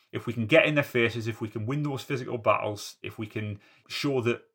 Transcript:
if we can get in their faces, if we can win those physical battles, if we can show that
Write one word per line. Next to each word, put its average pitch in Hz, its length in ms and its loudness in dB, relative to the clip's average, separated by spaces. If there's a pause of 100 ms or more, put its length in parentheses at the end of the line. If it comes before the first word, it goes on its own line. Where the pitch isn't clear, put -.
(140)
if - 120 -6
we 123 60 -4
can 113 140 -2
get 156 200 8
in 151 80 2
their 147 120 2
faces, 117 420 0
if 110 140 -6
we 110 80 -6
can 110 160 -6
win 143 180 -2
those 135 180 -4
physical 123 360 -4
battles, 107 680 0
if 104 160 -10
we 113 80 -6
can 107 320 -6 (300)
show 139 320 0
that 117 200 2 (140)